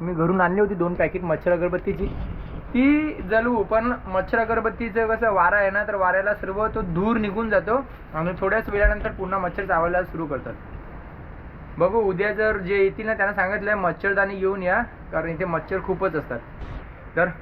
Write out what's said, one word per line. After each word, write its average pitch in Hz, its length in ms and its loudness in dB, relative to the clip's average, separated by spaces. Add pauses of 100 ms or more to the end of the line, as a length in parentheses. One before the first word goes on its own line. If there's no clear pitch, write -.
मी 175 140 -4
घरून 170 260 4
आणली 180 200 4
होती 202 140 4
दोन 175 200 0
पॅकेट 175 300 0
मच्छर 170 280 2
अगरबत्तीची, 175 540 0 (680)
ती 294 380 4 (180)
जलवू, 226 320 4
पण 226 300 2 (140)
मच्छर 185 320 0
अगरबत्तीचं 226 680 0
कसं 226 260 2
वारा 208 240 6
आहे 196 140 4
ना, 202 180 0
तर 208 60 -2
वाऱ्याला 190 400 2
सर्व 202 400 -2
तो 220 60 -2
धूर 196 360 0
निघून 214 340 -2
जातो 208 340 2 (300)
आणि 165 260 -2
थोड्याच 196 280 0
वेळानंतर 208 420 2
पुन्हा 190 280 -4
मच्छर 180 260 -4
चावायला 175 380 2
सुरू 165 240 -6
करतात. 120 260 -6 (1300)
बघू, 190 220 4
उद्या 196 320 0
जर 214 240 2
जे 196 220 0
येतील 196 280 2
ना, 220 80 0
त्यांना 202 200 0
सांगितलंय 202 400 0
मच्छरदाणी 196 600 0
घेऊन 190 280 -2
या, 190 200 2 (300)
कारण 160 160 -2
इथे 165 160 -4
मच्छर 170 400 -2
खूपच 185 300 0
असतात. 127 240 -4 (760)
तर 175 120 4 (140)